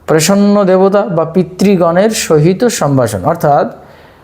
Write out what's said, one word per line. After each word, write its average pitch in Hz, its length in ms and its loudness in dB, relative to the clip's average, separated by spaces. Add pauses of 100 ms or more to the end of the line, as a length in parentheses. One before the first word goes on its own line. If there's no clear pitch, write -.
প্রসন্ন 202 580 2
দেবতা 190 360 2
বা 165 240 -2
পিতৃগণের 180 840 0
সহিত 180 540 0
সম্ভাষণ, 131 600 -2
অর্থাৎ 165 520 -2 (480)